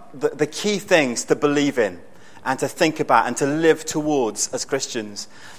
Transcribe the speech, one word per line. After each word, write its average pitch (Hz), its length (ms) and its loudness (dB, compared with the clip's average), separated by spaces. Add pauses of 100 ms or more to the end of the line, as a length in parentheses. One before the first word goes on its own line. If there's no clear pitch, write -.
(140)
the, 147 160 -2
the 147 180 0
key 208 320 -2
things 139 460 2
to 151 100 2
believe 143 420 0
in 95 240 0 (420)
and 131 160 -2
to 139 80 -2
think 160 320 0
about 123 280 4
and 123 100 -4
to 147 80 2
live 156 400 4
towards 143 680 -2
as 123 120 -4
Christians. 107 600 -6 (320)